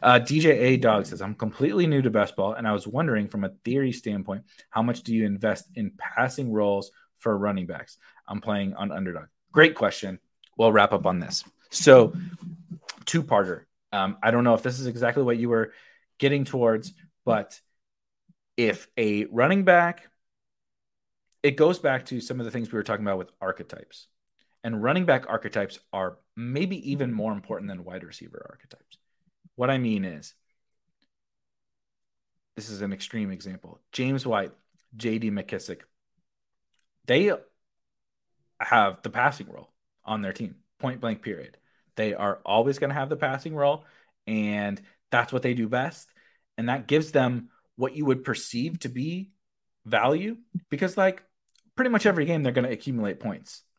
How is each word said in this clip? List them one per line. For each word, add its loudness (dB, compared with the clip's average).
Uh, 8
D 0
J 6
A 4
Dog 4
says, -10
"I'm -8
completely 0
new 2
to 2
best 2
ball, -2
and -6
I 2
was -4
wondering 0
from -6
a -4
theory 0
standpoint, -6
how 0
much -2
do -4
you 0
invest -2
in -6
passing -4
roles -2
for 0
running -2
backs? -14
I'm -8
playing -4
on -6
underdog." -8
Great 8
question. -2
We'll 8
wrap 6
up 2
on 0
this. -6
So, 10
two-parter. 0
Um, -2
I 4
don't 4
know 6
if 2
this -4
is -6
exactly 0
what 2
you -2
were 0
getting 2
towards. 0
But -2
if 0
a 0
running 2
back, 4
it 2
goes 4
back -2
to -8
some -8
of -8
the -10
things -8
we -4
were -2
talking -4
about -2
with -10
archetypes. -10
And -6
running 2
back 2
archetypes -4
are -6
maybe -6
even -4
more -4
important -10
than -12
wide -14
receiver -20
archetypes. -20
What 0
I 2
mean 0
is, -12
this -12
is -10
an -4
extreme -6
example. -14
James -4
White, -2
J -2
D -4
McKissick, -8
they 4
have 2
the -10
passing -2
role -20
on -6
their -6
team, -12
point -8
blank -6
period. -12
They -2
are -4
always 2
gonna -2
have -4
the -6
passing -4
role, 0
and -4
that's 0
what -2
they 0
do -4
best. -6
And -4
that -6
gives 0
them 0
what -4
you -4
would 0
perceive -6
to -6
be -8
value, 0
because, -4
like, 2
pretty 0
much 2
every 2
game 0
they're 0
gonna 0
accumulate -4
points, -10